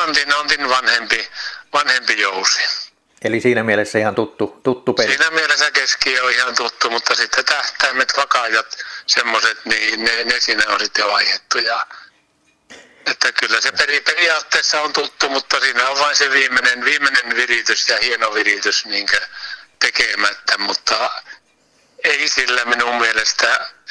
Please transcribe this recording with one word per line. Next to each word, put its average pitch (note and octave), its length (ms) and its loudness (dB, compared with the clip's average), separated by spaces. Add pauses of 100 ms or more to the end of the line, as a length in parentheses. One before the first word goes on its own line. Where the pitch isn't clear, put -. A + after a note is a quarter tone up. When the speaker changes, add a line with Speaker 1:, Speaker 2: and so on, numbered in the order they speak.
Speaker 1:
Antin, D3 320 0
Antin D3 340 0
vanhempi, A#2 600 0 (440)
vanhempi B2+ 480 0
jousi. F#2+ 400 0 (640)
Speaker 2:
Eli A2+ 160 0
siinä A#2 220 2
mielessä G#2+ 360 2
ihan G#2+ 160 2
tuttu, G#2+ 480 -4
tuttu B2+ 320 0
peli. A2+ 140 2
Speaker 1:
Siinä D3+ 220 2
mielessä D3+ 400 0
keski C3 500 0
on B2+ 120 2
ihan B2 220 0
tuttu, A#2+ 360 -2
mutta A#2 240 -2
sitten A#2 300 0
tähtäimet, C3+ 720 0
vakaajat, A#2 600 0 (300)
semmoset, A2+ 580 0
niin A2 400 0
ne, A2+ 200 0
ne B2 160 0
siinä A2 280 2
on G#2 120 0
sitten G#2+ 260 0
vaihdettu. - 520 0
Ja, A2+ 280 -2 (1200)
että A#2+ 220 0
kyllä A2+ 280 0
se C3+ 120 0
peri-, C#3+ 280 0
periaatteessa D#3 840 0
on D3+ 100 -2
tuttu, C#3+ 360 -2
mutta C#3 320 -2
siinä B2+ 280 0
on C#3 100 -2
vain C#3+ 180 2
se C#3+ 140 2
viimeinen, B2+ 540 2
viimeinen C#3 520 0
viritys A#2+ 520 0
ja A#2 140 0
hieno A2+ 320 0
viritys G2+ 520 0
niinkö G2+ 340 -2 (580)
tekemättä, G#2 800 0
mutta G#2 520 -2 (920)
ei D3+ 240 2
sillä B2 360 0
minun A#2+ 360 0
mielestä, A2+ 640 2 (240)